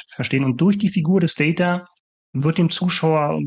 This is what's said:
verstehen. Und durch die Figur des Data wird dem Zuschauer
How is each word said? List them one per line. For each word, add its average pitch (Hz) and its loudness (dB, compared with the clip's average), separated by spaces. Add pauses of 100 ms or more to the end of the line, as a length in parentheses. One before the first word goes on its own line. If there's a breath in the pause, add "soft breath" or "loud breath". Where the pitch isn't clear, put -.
verstehen. 135 -4
Und 127 0
durch 202 4
die 208 0
Figur 180 0
des 165 0
Data 175 0 (480)
wird 147 -2
dem 170 2
Zuschauer 156 0